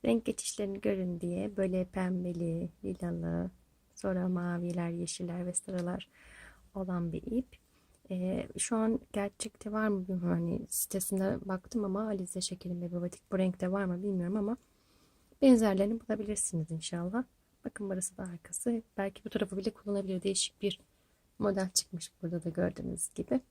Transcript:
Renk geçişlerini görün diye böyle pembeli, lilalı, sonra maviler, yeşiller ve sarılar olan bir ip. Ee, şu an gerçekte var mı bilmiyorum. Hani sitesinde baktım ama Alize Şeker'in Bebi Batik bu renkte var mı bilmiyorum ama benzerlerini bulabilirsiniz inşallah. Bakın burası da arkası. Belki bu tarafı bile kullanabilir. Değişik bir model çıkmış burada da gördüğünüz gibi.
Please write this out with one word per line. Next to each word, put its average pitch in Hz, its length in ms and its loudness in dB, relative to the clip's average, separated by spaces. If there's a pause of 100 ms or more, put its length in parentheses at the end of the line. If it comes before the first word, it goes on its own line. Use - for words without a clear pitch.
Renk 233 200 4
geçişlerini 202 560 -4
görün 185 400 0
diye 185 360 -4
böyle 185 280 2
pembeli, 175 840 -2 (140)
lilalı, 170 680 -2 (440)
sonra 185 320 0
maviler, 175 640 0
yeşiller 175 560 -4
ve 180 80 -4
sarılar 180 560 -4 (680)
olan 180 360 -2
bir - 140 -4
ip. 247 320 -4 (540)
Ee, 185 360 0 (100)
şu - 180 0
an 220 240 4 (140)
gerçekte 208 580 -4
var 220 160 2
mı 190 200 2
bilmiyorum. 180 220 0
Hani 170 400 0
sitesinde 190 760 0
baktım 190 400 -2
ama 196 220 0
Alize 190 340 -2
Şeker'in 180 400 -4
Bebi 175 200 -2
Batik - 300 -6
bu 196 60 2
renkte 185 340 2
var 196 140 2
mı 180 180 -2
bilmiyorum 190 320 0
ama 214 220 0 (840)
benzerlerini 220 580 8
bulabilirsiniz 208 720 -2
inşallah. 175 520 -2 (420)
Bakın - 240 -6
burası 185 280 -4
da 196 60 -6
arkası. 185 580 -2 (160)
Belki 196 280 -4
bu 208 40 -8
tarafı 196 280 0
bile 196 120 0
kullanabilir. 196 520 -2
Değişik - 400 0
bir 196 180 0 (600)
model 196 300 2
çıkmış - 420 -2 (100)
burada 170 220 -4
da 175 60 -2
gördüğünüz 180 680 -2
gibi. - 360 0